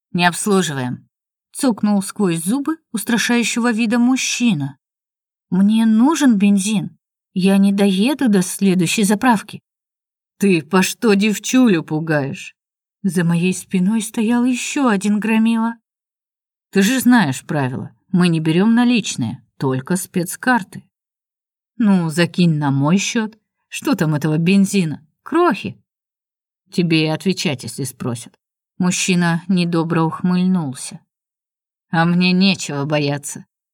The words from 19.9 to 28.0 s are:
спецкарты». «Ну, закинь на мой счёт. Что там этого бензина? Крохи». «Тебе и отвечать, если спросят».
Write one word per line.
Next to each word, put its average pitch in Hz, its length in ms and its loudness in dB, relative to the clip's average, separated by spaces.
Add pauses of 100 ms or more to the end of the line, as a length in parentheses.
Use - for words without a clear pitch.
спецкарты». - 880 -4 (920)
«Ну, 190 340 2
закинь 170 480 2
на 147 120 0
мой 143 280 2
счёт. 214 400 -4 (300)
Что - 260 -4
там 156 200 0
этого 156 240 0
бензина? 190 680 0 (160)
Крохи». - 600 -2 (880)
«Тебе 165 340 0
и 160 40 0
отвечать, 156 560 -4
если 120 200 -10
спросят». - 540 -10 (400)